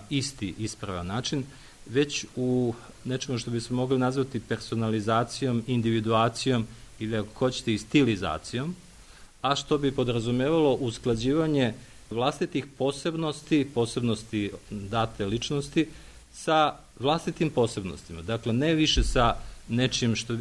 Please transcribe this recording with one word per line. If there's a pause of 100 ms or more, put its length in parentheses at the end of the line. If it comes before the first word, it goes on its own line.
isti
ispravan
način, (420)
već (100)
u (320)
nečemu
što
bismo
mogli
nazvati
personalizacijom,
individuacijom (320)
ili,
ako
hoćete,
i
stilizacijom, (640)
a
što
bi
podrazumevalo
usklađivanje (360)
vlastitih (120)
posebnosti,
posebnosti (180)
date
ličnosti, (460)
sa (240)
vlastitim
posebnostima.
Dakle,
ne
više
sa (340)
nečim
što